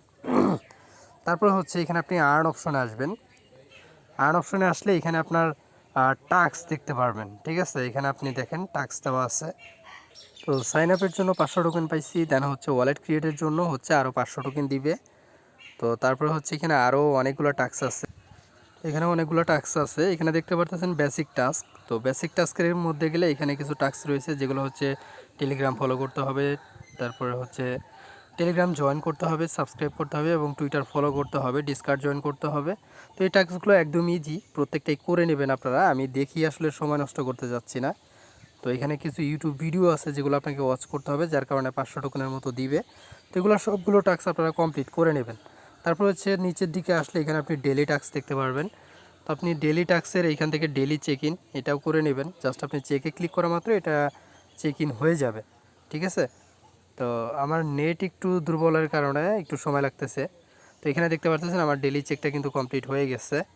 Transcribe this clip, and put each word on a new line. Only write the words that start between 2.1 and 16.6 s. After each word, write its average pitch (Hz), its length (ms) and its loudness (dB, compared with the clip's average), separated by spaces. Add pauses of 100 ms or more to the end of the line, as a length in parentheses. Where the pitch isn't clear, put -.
আর্ন 151 280 4
অপশনে 151 300 -2
আসবেন। 127 380 -4 (1000)
আর্ন 147 180 4
অপশনে 190 300 2
আসলে 185 320 2
এখানে 165 200 0
আপনার, 165 300 2 (480)
আহ, 131 180 4 (160)
টাস্ক 175 400 2
দেখতে 151 240 -6
পারবেন, 110 520 -2
ঠিক 165 140 -2
আছে? 139 280 -2
এখানে 139 200 -4
আপনি 139 240 -4
দেখেন 135 340 -6
টাস্ক - 380 -8
দেওয়া 131 200 0
আছে। 139 240 -4 (960)
তো 135 180 0
সাইন 160 280 4
আপের 185 260 2
জন্য 185 160 2
পাঁচশো 170 300 0
টোকেন 165 240 0
পাইছি, 160 380 -2
then 135 180 2
হচ্ছে 143 280 -2
ওয়ালেট 131 320 2
ক্রিয়েটের 156 320 0
জন্য 156 260 -2
হচ্ছে 160 320 -2
আরও 131 180 4
পাঁচশো 127 300 -4
টোকেন 139 260 -4
দিবে। 139 260 -2 (880)
তো 117 160 0
তারপরে 131 340 0
হচ্ছে 156 260 -4
এখানে 156 200 0